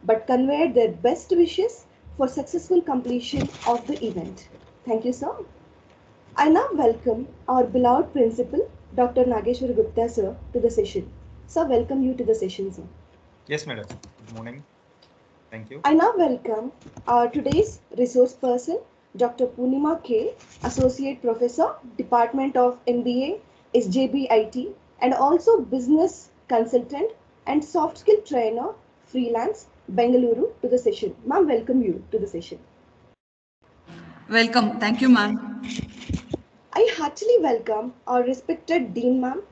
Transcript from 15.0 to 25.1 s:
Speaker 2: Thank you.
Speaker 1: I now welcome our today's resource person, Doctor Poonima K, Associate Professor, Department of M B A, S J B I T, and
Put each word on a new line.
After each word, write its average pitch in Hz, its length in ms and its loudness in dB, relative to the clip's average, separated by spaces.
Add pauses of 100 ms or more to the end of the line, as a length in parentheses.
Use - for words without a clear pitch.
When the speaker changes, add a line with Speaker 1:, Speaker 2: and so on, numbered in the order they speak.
Speaker 2:
Thank 110 200 -16
you. 135 60 -14 (120)
Speaker 1:
I 302 40 4 (100)
now 453 140 2
welcome 247 480 -2 (500)
our 240 120 4 (100)
today's 302 340 0 (320)
resource 254 300 2 (120)
person, 247 320 -2 (460)
Doctor 240 240 -2 (100)
Poonima 269 360 0 (140)
K, 240 260 -2 (360)
Associate 262 580 -2
Professor, 240 400 0 (360)
Department 262 520 0 (100)
of 247 60 4 (160)
M 247 220 0
B - 0 - (180)
A, 330 40 -4 (520)
S - 20 -4 (120)
J 262 180 2
B - 0 - (240)
I - 20 0 (140)
T, 254 140 -8 (320)
and 262 120 2 (120)